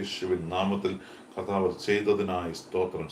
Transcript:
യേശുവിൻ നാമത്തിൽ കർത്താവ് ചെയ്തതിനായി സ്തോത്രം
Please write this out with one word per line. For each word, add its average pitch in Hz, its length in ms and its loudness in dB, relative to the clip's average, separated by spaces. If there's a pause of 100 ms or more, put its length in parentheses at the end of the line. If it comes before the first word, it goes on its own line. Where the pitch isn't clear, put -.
യേശുവിൻ 90 400 -2 (140)
നാമത്തിൽ 196 380 2 (440)
കർത്താവ് 95 480 2
ചെയ്തതിനായി 101 680 2
സ്തോത്രം 85 580 -2